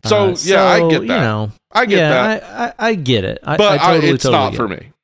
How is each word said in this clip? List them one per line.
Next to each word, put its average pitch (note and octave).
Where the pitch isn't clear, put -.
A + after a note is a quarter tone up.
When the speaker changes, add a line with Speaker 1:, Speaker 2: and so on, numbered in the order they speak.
Speaker 1:
So, G3+
Speaker 2:
Uh, E3+
Speaker 1:
yeah, F#3
I G#3
Speaker 2:
so, E3
Speaker 1:
get D3+
that. -
Speaker 2:
you A2
know, G#2+
Speaker 1:
I A#3+
get G3+
Speaker 2:
yeah, D#3+
Speaker 1:
that. C#3
Speaker 2:
I, -
I, -
I A3+
get B2
it. -
I, D#3
Speaker 1:
But G3
Speaker 2:
I F3+
totally, D3+
Speaker 1:
I, -
it's B2+
Speaker 2:
totally C#3+
Speaker 1:
not A#2+
Speaker 2:
get G2
Speaker 1:
for A2+
Speaker 2:
it. -
Speaker 1:
me. B2